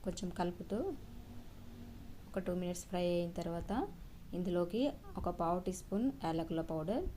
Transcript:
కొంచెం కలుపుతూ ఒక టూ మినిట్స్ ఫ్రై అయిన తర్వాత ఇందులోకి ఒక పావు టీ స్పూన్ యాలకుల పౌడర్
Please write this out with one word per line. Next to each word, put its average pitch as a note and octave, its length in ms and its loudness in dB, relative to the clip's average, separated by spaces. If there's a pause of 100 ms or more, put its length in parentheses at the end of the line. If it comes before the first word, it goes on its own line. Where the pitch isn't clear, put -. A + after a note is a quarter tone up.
కొంచెం F3+ 240 -2 (100)
కలుపుతూ F3+ 400 0 (1500)
ఒక F#3+ 180 0
టూ F3+ 160 0
మినిట్స్ F3 280 -2
ఫ్రై F3+ 220 2
అయిన F3 180 4 (100)
తర్వాత E3+ 320 -2 (680)
ఇందులోకి F3 440 4 (380)
ఒక E3+ 80 2 (140)
పావు E3+ 240 4
టీ F#3 140 0
స్పూన్ A3 280 2 (160)
యాలకుల D#3+ 480 2
పౌడర్ F#3 320 2 (120)